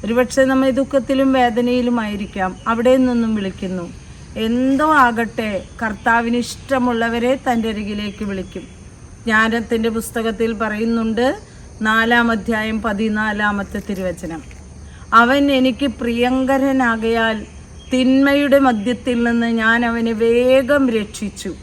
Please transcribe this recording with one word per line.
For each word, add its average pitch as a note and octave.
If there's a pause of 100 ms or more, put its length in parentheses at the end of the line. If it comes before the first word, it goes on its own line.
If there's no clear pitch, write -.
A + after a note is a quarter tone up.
ഒരുപക്ഷെ B3
നമ്മൾ C4
ദുഃഖത്തിലും C4+
വേദനയിലുമായിരിക്കാം, A#3+ (120)
അവിടെ A#3
നിന്നും A#3+
വിളിക്കുന്നു. F#3 (440)
എന്തോ C4
ആകട്ടെ, A3 (200)
കർത്താവിന് A#3
ഇഷ്ടമുള്ളവരെ A#3+
തൻ്റെ A3+
അരികിലേക്ക് G#3
വിളിക്കും. F#2+ (600)
ജ്ഞാനത്തിൻ്റെ A3+
പുസ്തകത്തിൽ A3+
പറയുന്നുണ്ട്, A3+ (400)
നാലാം A3+
അധ്യായം A3
പതിനാലാമത്തെ G#3
തിരുവചനം, F3+ (680)
"അവൻ C4
എനിക്ക് C4
പ്രിയങ്കരനാകയാൽ A#3+ (480)
തിന്മയുടെ C#4
മധ്യത്തിൽ A#3+
നിന്ന് A#3
ഞാൻ A3+
അവനെ A#3
വേഗം B3
രക്ഷിച്ചു." G3+